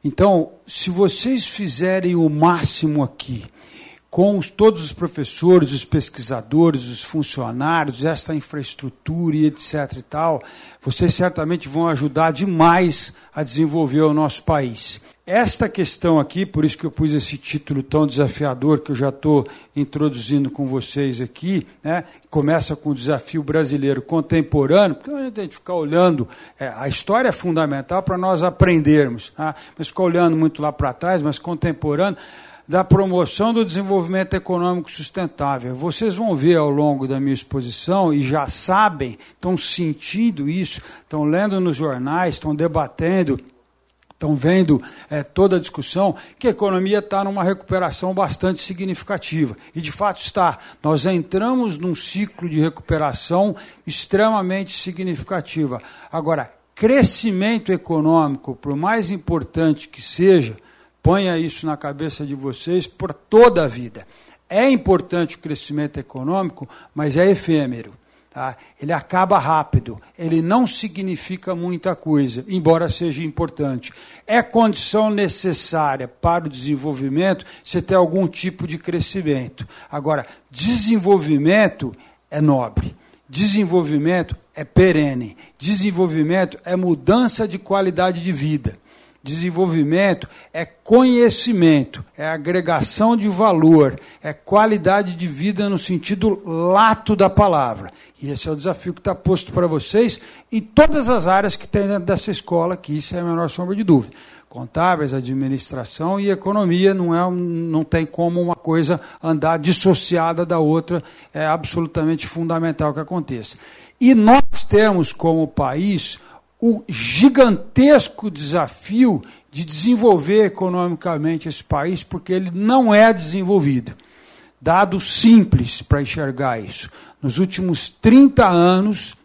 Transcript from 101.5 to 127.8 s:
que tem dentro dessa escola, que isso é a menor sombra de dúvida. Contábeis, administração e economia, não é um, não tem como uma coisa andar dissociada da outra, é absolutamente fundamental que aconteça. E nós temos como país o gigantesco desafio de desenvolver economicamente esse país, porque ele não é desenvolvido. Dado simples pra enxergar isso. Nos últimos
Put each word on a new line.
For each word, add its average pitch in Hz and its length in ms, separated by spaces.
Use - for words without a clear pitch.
que - 120
tem 202 200
dentro 196 180
dessa 190 240
escola, 175 480
que 151 180
isso 151 200
é 175 40
a 175 40
menor 170 260
sombra 180 260
de 214 80
dúvida. 151 320
Contábeis, 151 640
administração 135 1080
e 202 100
economia, 190 640
não 175 220
é 175 100
um, 185 60
não 165 520
tem 165 220
como 170 340
uma 175 160
coisa 160 460
andar 160 340
dissociada 170 880
da 170 140
outra, 160 440
é 156 140
absolutamente 160 800
fundamental 165 680
que 143 60
aconteça. 147 580
E 254 140
nós 233 300
temos 202 420
como 160 360
país 156 720
o 233 300
gigantesco 240 1400
desafio 165 880
de 156 140
desenvolver 202 800
economicamente 175 1040
esse - 140
país, 160 380
porque 185 300
ele 185 180
não 214 460
é 220 180
desenvolvido. 165 800
Dado 180 400
simples 190 840
pra 143 200
enxergar 135 560
isso. - 320
Nos 127 180
últimos 185 500